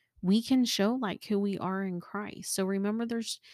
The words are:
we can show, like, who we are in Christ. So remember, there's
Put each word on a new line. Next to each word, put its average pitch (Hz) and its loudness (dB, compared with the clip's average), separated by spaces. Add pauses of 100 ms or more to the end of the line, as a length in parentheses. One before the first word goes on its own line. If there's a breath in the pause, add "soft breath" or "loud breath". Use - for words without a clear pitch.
(220 soft breath)
we 196 4
can 262 4
show, 226 2
like, 233 -4
who 208 2
we 202 0
are 190 -2
in 180 -4
Christ. - -8
So 190 0
remember, 202 0
there's 233 -4 (120)